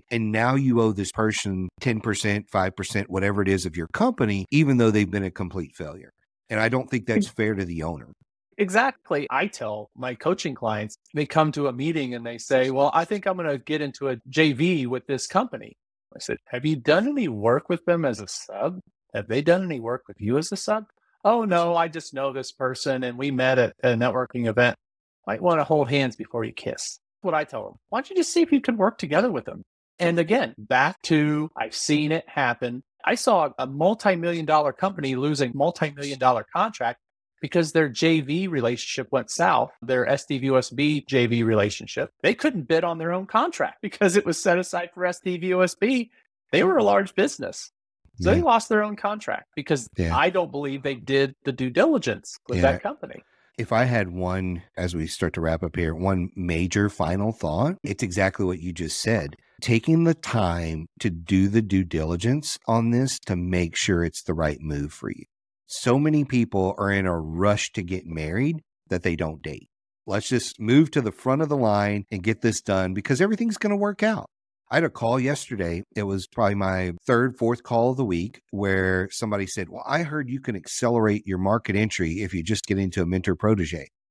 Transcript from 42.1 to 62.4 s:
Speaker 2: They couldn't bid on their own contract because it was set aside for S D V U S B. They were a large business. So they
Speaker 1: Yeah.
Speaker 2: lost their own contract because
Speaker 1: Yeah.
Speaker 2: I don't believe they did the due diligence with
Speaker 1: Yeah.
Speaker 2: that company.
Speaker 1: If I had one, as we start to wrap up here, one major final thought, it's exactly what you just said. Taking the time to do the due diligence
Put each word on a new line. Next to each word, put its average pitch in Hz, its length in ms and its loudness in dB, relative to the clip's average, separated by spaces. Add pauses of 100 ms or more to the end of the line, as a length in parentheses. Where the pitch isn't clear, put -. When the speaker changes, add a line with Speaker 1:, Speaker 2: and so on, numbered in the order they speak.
Speaker 2:
They 208 140 4
couldn't 220 320 -2
bid 165 160 2
on 170 160 -4
their 165 120 -2
own 185 140 -4
contract - 560 -4
because 185 340 0
it 202 100 4
was 165 160 -2
set 175 180 4
aside 175 340 -6
for 180 120 -4
S 180 140 -2
D 180 180 -4
V 170 100 -6
U 185 160 2
S 180 120 0
B. 240 340 0 (420)
They - 120 4
were 370 140 4
a 233 60 4
large 202 320 2
business. - 560 -4 (480)
So 98 120 4
they 269 60 6
Speaker 1:
Yeah. - 80 2
Speaker 2:
lost 226 240 4
their 214 120 4
own 214 140 -4
contract - 600 -6
because 139 400 -2
Speaker 1:
Yeah. 85 220 0
Speaker 2:
I 170 140 4
don't 180 180 0
believe 139 320 -6
they 139 140 -4
did 135 480 0
the 139 80 -2
due 127 180 -2
diligence 185 640 0 (140)
with 123 80 0
Speaker 1:
Yeah. 131 140 6
Speaker 2:
that - 100 -4
company. - 400 -10 (380)
Speaker 1:
If 113 120 -4
I 117 120 4
had 113 260 2
one, 90 540 -2 (120)
as 87 200 -2
we 80 100 -2
start 80 280 -2
to 87 80 -4
wrap 82 200 0
up 85 140 -6
here, 82 180 0
one 92 420 0
major 90 540 0
final 98 420 -2
thought, 110 520 -2
it's - 180 -6
exactly 95 420 0
what 90 160 -2
you 87 140 -8
just 82 260 -6
said. 95 360 -2 (260)
Taking 160 440 4
the 165 100 4
time 85 720 -2 (120)
to 101 120 -2
do 95 360 2
the 110 140 4
due 95 220 2
diligence 87 760 -2 (100)